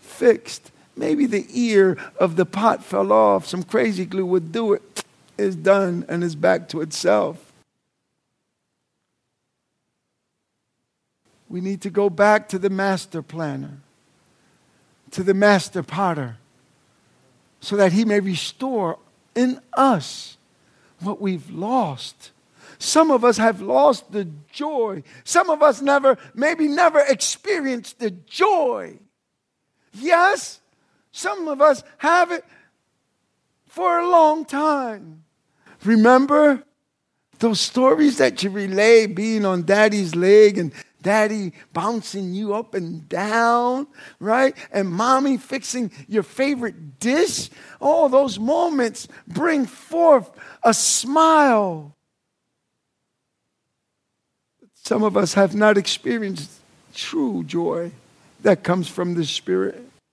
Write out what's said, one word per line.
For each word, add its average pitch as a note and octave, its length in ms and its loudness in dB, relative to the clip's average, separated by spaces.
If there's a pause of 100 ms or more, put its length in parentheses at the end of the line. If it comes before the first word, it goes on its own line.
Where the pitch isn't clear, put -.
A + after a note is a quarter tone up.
fixed. - 720 -4 (240)
Maybe D4+ 300 -2
the G#3+ 260 -4
ear G3+ 460 2 (200)
of F3+ 160 0
the F3 120 0
pot G#3+ 360 -2
fell G3 300 -2
off. G#3 340 2
Some F3+ 160 -8
crazy G#3 440 -2
glue F#3 200 -6
would F3+ 240 -2
do A3 220 -2
it. - 320 -8 (340)
It's G3 160 -2
done F3+ 540 0
and E3+ 160 -4
it's E3+ 100 -6
back F3+ 360 -2
to D#3+ 100 -8
itself. - 720 -4 (4000)
We F3+ 120 -10
need F#3+ 220 -8
to G3 80 -8
go G3+ 200 0
back G#3 380 2
to F#3+ 100 -6
the F#3+ 120 -4
master F#3+ 520 -6
planner, C#3+ 560 -10 (1300)
to F#3 100 -8
the F#3+ 120 2
master F#3+ 500 2
potter, D3+ 540 -6 (1200)
so - 160 -6
that G3 160 4
he G#3+ 120 2
may G#3 140 0
restore G3 800 -6 (360)
in B3+ 260 -2 (120)
us - 640 -2 (640)
what F#3+ 200 -8
we've F#3 300 -6
lost. F#3 800 -6 (480)
Some D#4+ 320 2
of A#3+ 140 2
us A#3+ 120 4
have G#3+ 240 0
lost B3 520 2
the G3 160 -6 (240)
joy. A#3 500 -6 (220)
Some F4 260 0
of D4+ 100 0
us C4+ 220 2
never, C#4 340 2 (180)
maybe D#4 340 -2
never D#4 320 2
experienced C#4 960 -4
the A3 140 -6
joy. A#3+ 880 -4 (920)
Yes, E4+ 680 0 (500)
some F#4 380 -8
of C#4 120 -4
us C#4+ 220 4 (160)
have E4+ 320 2
it E4+ 140 -8 (1200)
for F4 320 -2
a F4 100 -2
long D#4+ 360 4
time. A#3+ 800 -6 (600)
Remember C4 800 6 (760)
those A3 200 0
stories C4 580 2
that - 260 2
you G3+ 60 -4
relay, G#3 560 4
being G#3+ 380 -2
on F#3 200 -2
daddy's G3+ 500 2
leg G3+ 440 6
and E3 140 -4 (320)
Daddy G#3 480 0 (200)
bouncing F#3+ 640 -6
you G3+ 200 -6
up A3+ 200 -8
and E3 340 -10
down, A#3 760 0 (320)
right? B3+ 380 0 (160)
And G3 180 -2
mommy C4 460 0
fixing B3+ 560 -8 (160)
your G3+ 160 -2
favorite A#3 760 -6
dish. D4 520 -2 (280)
All D4+ 300 2
those B3+ 320 2
moments C#4 680 -2 (220)
bring D4 380 -2
forth D#4+ 600 2 (360)
a A3+ 100 6
smile. A#3+ 1200 2 (2750)
Some G#3+ 300 -4
of G3+ 120 -2
us F#3+ 180 -2
have G3 200 2
not G#3 240 4
experienced G3 720 -6 (440)
true A#3 500 -6
joy E3+ 480 -6 (500)
that G3+ 220 2
comes F3+ 240 -2
from F3+ 260 -6
the E3+ 100 -2
Spirit. F#3+ 580 -6 (300)